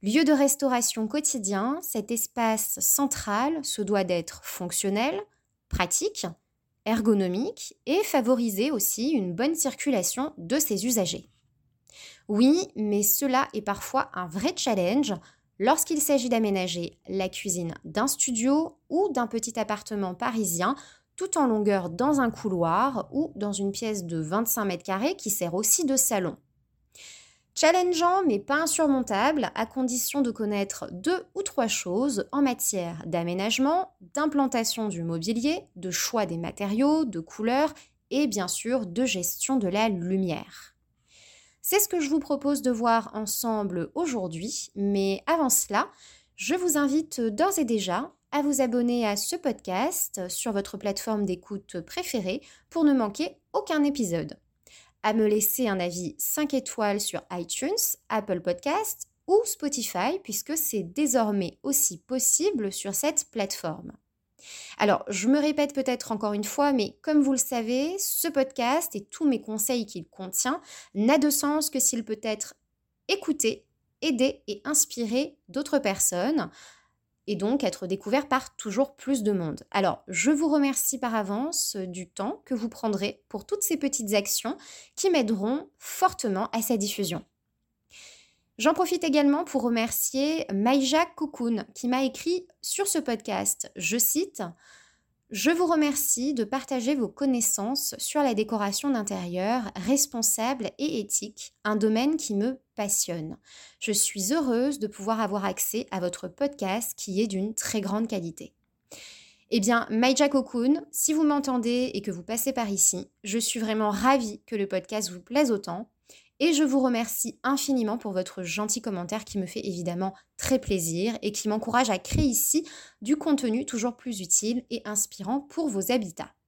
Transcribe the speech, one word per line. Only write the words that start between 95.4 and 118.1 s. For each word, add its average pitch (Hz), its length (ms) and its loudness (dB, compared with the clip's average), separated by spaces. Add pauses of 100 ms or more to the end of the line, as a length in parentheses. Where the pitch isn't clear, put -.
vous 339 160 4
remercie 294 680 2
de 233 80 0
partager 262 500 -2
vos 247 140 0
connaissances 240 920 0
sur - 240 -2
la 262 140 2
décoration 214 560 0
d'intérieur 202 840 -2
responsable 233 1000 0
et 294 220 -2
éthique, - 640 -6
un 214 120 0
domaine 220 420 2
qui 220 180 -4
me 247 240 0 (160)
passionne. 170 640 -2 (400)
Je - 120 -2
suis 202 400 0
heureuse 277 460 2
de 208 80 -6
pouvoir 208 360 -2
avoir 202 240 -2
accès 202 440 -2
à 190 100 -4
votre 180 280 -4
podcast 226 680 -2
qui 190 240 -4
est 226 80 2
d'une 196 280 -2
très - 260 -2
grande 202 260 -2
qualité. » 170 460 -6 (960)
Eh 226 100 4
bien, 214 300 2
Maïja 254 400 4
Cocoon, 262 600 2
si - 220 0
vous 311 100 4
m'entendez 254 720 2
et - 80 -4
que 208 80 -6
vous 175 120 -8
passez 226 300 -2
par 233 160 -2
ici, 190 400 2 (140)
je 214 160 -2
suis 226 200 -2
vraiment 220 300 0
ravie 214 560 2
que 233 100 -8
le 196 120 0
podcast 196 420 -4
vous 180 120 -12
plaise 269 280 2
autant 190 400 -2 (500)
et 320 120 4
je 294 120 4
vous 269 180 4
remercie 233 600 0
infiniment 247 560 2
pour 214 120 -8